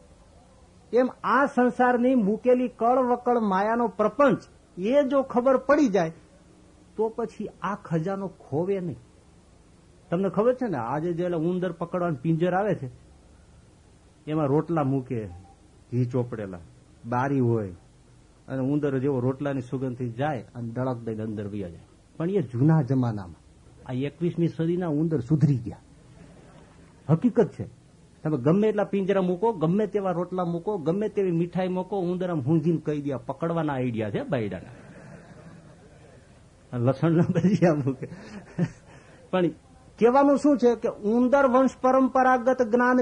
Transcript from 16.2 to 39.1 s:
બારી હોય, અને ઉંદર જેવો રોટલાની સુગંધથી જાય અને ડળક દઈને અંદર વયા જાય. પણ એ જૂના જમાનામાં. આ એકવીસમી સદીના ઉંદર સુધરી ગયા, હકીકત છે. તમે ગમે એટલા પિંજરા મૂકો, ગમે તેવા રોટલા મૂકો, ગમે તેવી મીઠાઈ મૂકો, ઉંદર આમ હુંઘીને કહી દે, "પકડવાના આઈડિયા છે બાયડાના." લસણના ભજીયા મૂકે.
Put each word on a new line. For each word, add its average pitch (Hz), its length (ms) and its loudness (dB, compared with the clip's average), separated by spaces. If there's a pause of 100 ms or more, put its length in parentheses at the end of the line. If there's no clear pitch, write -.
બારી 127 340 0
હોય, 113 360 0 (720)
અને 131 140 -6
ઉંદર 139 380 0
જેવો 135 200 0
રોટલાની 135 420 -2
સુગંધથી 123 480 -6
જાય 127 360 -4 (100)
અને 117 180 -8
ડળક 127 240 -4
દઈને 113 260 -8
અંદર 107 240 -6
વયા 98 220 -8
જાય. 82 140 -18 (340)
પણ 165 120 -2
એ 196 120 0
જૂના 143 400 2
જમાનામાં. 117 600 -2 (440)
આ 131 80 -12
એકવીસમી 160 540 -2
સદીના 170 400 -2
ઉંદર 156 320 0
સુધરી 147 380 2
ગયા, - 200 -10 (1300)
હકીકત 185 380 2
છે. - 220 -12 (540)
તમે 156 140 -2
ગમે 175 300 4
એટલા 208 160 0
પિંજરા 196 380 0
મૂકો, 185 320 0
ગમે 185 340 0
તેવા 196 240 -2
રોટલા 180 340 -4
મૂકો, 170 320 -4
ગમે 185 320 -2
તેવી 196 220 -2
મીઠાઈ 175 360 0
મૂકો, 185 320 -4
ઉંદર 180 320 -4
આમ 156 100 -2
હુંઘીને 156 360 2
કહી 151 240 -4
દે, 139 140 -4
"પકડવાના 156 580 -4
આઈડિયા 117 360 -2
છે 202 140 -4
બાયડાના." 110 600 -6 (1900)
લસણના 156 460 2 (100)
ભજીયા 175 400 2
મૂકે. 143 340 -4 (1200)